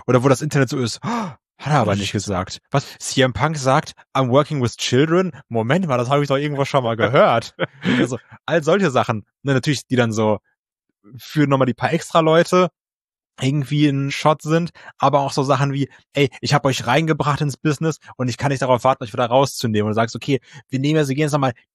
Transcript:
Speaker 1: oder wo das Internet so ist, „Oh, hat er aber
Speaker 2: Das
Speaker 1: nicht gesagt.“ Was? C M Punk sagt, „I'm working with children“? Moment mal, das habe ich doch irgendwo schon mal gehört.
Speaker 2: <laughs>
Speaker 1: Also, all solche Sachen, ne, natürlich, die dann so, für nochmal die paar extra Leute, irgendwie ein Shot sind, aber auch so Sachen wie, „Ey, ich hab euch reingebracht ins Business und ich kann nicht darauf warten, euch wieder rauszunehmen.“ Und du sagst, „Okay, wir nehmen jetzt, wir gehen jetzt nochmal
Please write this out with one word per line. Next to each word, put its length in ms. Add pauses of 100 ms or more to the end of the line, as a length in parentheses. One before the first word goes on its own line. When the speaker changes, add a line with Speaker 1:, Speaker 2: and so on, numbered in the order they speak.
Speaker 1:
oder 180
wo 40
das 140
Internet 260
so 100
ist, 260
„Oh, 40
hat 300 (200)
er 220
aber 120
Speaker 2:
Das 80
Speaker 1:
nicht 120
gesagt.“ 460 (140)
Was? 260
C 240
M 100
Punk 240
sagt, 360 (220)
„I'm 160
working 320
with 140
children“? 560 (160)
Moment 380
mal, 120
das 120
habe 120
ich 60
doch 80
irgendwo 280
schon 180
mal 140
gehört. 640
Speaker 2:
<laughs> 420
Speaker 1:
Also, 180 (280)
all 180
solche 260
Sachen, 360 (160)
ne, 120
natürlich, 320
die 100
dann 160
so, 280 (760)
für 300
nochmal 200
die 80
paar 180
extra 280
Leute, 480 (720)
irgendwie 480
ein 220
Shot 320
sind, 280 (280)
aber 220
auch 120
so 100
Sachen 300
wie, 160 (240)
„Ey, 180 (100)
ich 140
hab 120
euch 200
reingebracht 540
ins 160
Business 420 (180)
und 120
ich 80
kann 140
nicht 120
darauf 220
warten, 200
euch 80
wieder 140
rauszunehmen.“ 600
Und 60
du 20
sagst, 220
„Okay, 240 (280)
wir 120
nehmen 180
jetzt, 100
wir 60
gehen 100
jetzt 80
nochmal 220 (200)